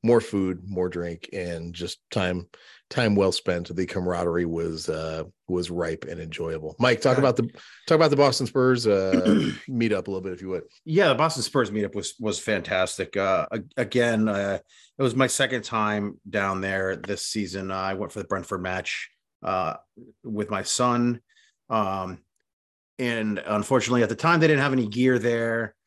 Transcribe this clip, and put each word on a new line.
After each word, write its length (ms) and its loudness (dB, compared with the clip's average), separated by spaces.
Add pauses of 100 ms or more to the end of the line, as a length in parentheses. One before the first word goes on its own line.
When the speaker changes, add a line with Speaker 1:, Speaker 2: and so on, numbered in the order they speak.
Speaker 1:
More 200 6
food, 440 -2
more 220 -2
drink, 460 -8
and 400 -8
just 240 -8 (120)
time, 360 -2 (420)
time 260 2
well 180 4
spent. 440 -4
The 80 0
camaraderie 640 -2
was, 420 -4
uh, 360 -4 (220)
was 240 -2
ripe 380 -4
and 100 -10
enjoyable. 600 -8
Mike, 240 2
talk 140 4
Speaker 2:
Yeah. 20 2
Speaker 1:
about 180 4
the, 140 6 (360)
talk 100 6
about 120 6
the 80 4
Boston 300 4
Spurs, 400 2
uh, 360 4
Speaker 2:
<clears throat> 460 2
Speaker 1:
meetup 380 0
a 40 -6
little 120 -4
bit, 100 -6
if 80 -10
you 80 -10
would. 140 -4 (240)
Speaker 2:
Yeah, 220 4
the 80 4
Boston 260 0
Spurs 280 0
meetup 240 -2
was, 240 -6
was 200 -2
fantastic. 760 -2
Uh, 380 2
a-, 80 -4 (160)
again, 500 2
uh, 340 -2 (380)
it 40 0
was 120 2
my 120 4
second 380 -2
time 600 -2
down 360 -2
there 340 -2
this 300 -8
season. 440 -6
Uh, 40 -6
I 180 -4
went 180 -6
for 100 -10
the 60 -10
Brentford 360 -4
match, 480 -6 (320)
uh, 320 -2 (500)
with 240 -6
my 140 -4
son. 580 0 (480)
Um, 520 -2 (800)
and 460 -2
unfortunately, 580 2
at 60 4
the 60 -2
time, 260 4
they 60 6
didn't 160 4
have 100 2
any 160 2
gear 300 2
there 560 0 (120)